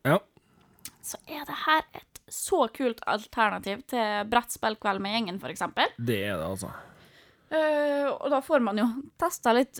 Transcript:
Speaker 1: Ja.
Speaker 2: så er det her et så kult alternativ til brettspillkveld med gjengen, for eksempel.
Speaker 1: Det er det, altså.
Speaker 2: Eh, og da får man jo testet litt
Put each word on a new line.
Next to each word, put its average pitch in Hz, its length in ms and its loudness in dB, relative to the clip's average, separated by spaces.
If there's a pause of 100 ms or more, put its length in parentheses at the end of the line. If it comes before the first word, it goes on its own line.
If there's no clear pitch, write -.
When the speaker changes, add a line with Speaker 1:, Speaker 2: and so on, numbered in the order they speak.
Speaker 1:
Ja. 151 160 4 (800)
Speaker 2:
så - 220 -12
er 294 240 -12
det 277 100 -10
her 311 340 2
et - 360 -20
så - 420 0
kult 240 360 -2
alternativ 202 840 -2
til 208 420 -2
brettspillkveld 220 720 0
med 202 140 -4
gjengen, 202 260 -2
for 127 140 -8
eksempel. - 400 -2
Speaker 1:
Det 117 260 -2
er 101 160 -2
det, 80 140 -4
altså. 95 220 -6 (800)
Speaker 2:
Eh, 294 560 2
og - 240 -2
da 277 100 4
får 269 220 4
man 208 140 0
jo 208 80 4 (300)
testet 330 380 2
litt 247 260 2